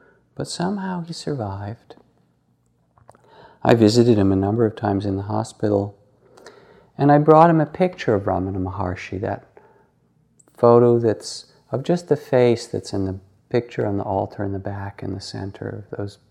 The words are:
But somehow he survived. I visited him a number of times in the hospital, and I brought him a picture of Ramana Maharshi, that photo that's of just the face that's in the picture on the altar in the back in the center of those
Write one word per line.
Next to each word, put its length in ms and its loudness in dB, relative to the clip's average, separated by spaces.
But 120 -10
somehow 540 -6
he 120 -14
survived. 840 -10
I 120 6
visited 420 6
him 160 2
a 20 2
number 300 0
of 100 -2
times 300 -2
in 100 -4
the 80 -6
hospital, 720 -4
and 120 2
I 100 6
brought 300 8
him 120 2
a 40 0
picture 500 -2
of 80 -2
Ramana 380 -4
Maharshi, 600 -6
that 240 -6
photo 420 6
that's 540 -4
of 120 -6
just 260 -4
the 80 2
face 500 2
that's 240 -8
in 140 -4
the 140 -6
picture 400 -4
on 100 -4
the 60 -6
altar 400 -6
in 80 -6
the 80 -8
back 420 -12
in 120 -8
the 80 -10
center 480 -12
of 280 -14
those 200 -10